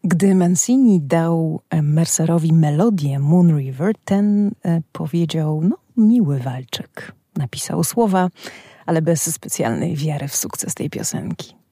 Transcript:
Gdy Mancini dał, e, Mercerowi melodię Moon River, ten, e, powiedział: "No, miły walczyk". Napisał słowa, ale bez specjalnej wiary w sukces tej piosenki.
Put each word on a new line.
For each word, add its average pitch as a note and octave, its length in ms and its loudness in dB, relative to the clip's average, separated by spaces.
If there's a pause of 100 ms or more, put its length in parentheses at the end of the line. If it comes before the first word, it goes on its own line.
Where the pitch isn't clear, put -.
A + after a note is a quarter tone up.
Gdy F#3+ 320 2
Mancini F#3+ 640 4
dał, E3 680 0
e, D#3+ 120 0
Mercerowi D#3+ 720 2
melodię D#3 640 2
Moon D#3+ 380 4
River, C3+ 380 -4 (100)
ten, G3+ 460 0 (140)
e, E3 160 0 (100)
powiedział: D#3 720 -2
"No, A#3+ 140 2 (200)
miły G#3+ 420 4
walczyk". - 720 -10 (240)
Napisał - 480 -4
słowa, F#3+ 460 0 (560)
ale E3 160 0
bez D#3+ 320 -2
specjalnej - 600 -4
wiary C#3+ 320 -6
w - 80 -10
sukces - 380 -6
tej - 160 -6
piosenki. - 680 -8 (160)